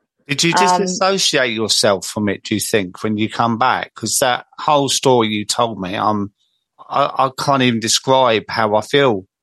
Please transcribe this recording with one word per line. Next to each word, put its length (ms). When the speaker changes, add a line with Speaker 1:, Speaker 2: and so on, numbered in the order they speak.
Speaker 1:
Did 160
you 140
Speaker 2:
Um, 240
Speaker 1:
disassociate 720
yourself 520
from 240
it, 140
do 100
you 80
think, 420
when 140
you 120
come 280
back? 380
'Cause 240
that 260
whole 300
story 400
you 160
told 340
me, 160
um, 360
I, 500
I 100
can't 260
even 160
describe 680
how 260
I 60
feel. 440